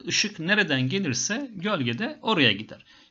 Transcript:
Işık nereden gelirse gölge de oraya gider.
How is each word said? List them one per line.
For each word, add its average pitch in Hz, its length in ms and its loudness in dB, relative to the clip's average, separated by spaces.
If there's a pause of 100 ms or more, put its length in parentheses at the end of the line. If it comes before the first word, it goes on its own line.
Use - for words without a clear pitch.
Işık - 340 -2
nereden 156 500 2
gelirse 196 640 -2
gölge 165 420 -2
de 294 240 -4
oraya 156 300 4
gider. - 340 -6 (260)